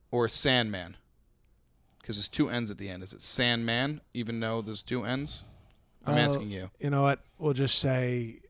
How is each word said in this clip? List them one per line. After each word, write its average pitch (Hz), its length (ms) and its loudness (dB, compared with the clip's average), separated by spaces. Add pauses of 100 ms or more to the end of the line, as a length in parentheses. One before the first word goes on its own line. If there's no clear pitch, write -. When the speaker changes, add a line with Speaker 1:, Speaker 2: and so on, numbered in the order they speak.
Speaker 1:
or 120 200 2
Sandman? 107 640 2 (1080)
'Cause 110 140 -6
there's 101 140 -2
two 151 200 2
N's 117 220 -4
at 98 60 -10
the 98 120 -10
end. 92 140 -10
Is 92 100 -8
it - 80 -8
Sandman, 120 800 2 (140)
even 117 260 -4
though 113 220 -2
there's 107 220 -8
two 120 220 -4
N's? 135 380 -4 (640)
I'm 147 100 2
Speaker 2:
Uh, - 40 4
Speaker 1:
asking 117 320 2
you. 92 280 -8
Speaker 2:
You 143 100 -2
know 139 140 2
what? 139 160 2 (180)
We'll 147 160 0
just 131 260 2
say 123 580 0 (120)